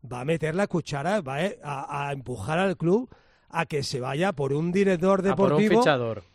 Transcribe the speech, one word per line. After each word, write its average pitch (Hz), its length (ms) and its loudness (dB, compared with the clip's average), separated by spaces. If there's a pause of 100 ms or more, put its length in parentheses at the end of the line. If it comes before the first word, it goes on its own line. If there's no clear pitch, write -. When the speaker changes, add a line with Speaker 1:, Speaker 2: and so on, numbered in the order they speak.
(100)
Speaker 1:
va 120 100 -10
a 127 40 -10
meter 156 300 -2
la 196 120 0
cuchara, 170 540 -2
va 135 160 -8 (260)
a, 143 460 -6
a 143 40 -4
empujar 127 460 -6
al 185 180 0
club 190 320 2 (400)
a 165 180 -4
que 143 180 -2
se 131 160 -6
vaya 143 320 -2
por 135 200 -2
un 160 200 0
director 190 560 4
Speaker 2:
A 180 80 2
por 190 160 4
un 147 60 4
Speaker 1:
deportivo, 214 240 6
Speaker 2:
fichador. 120 400 2 (120)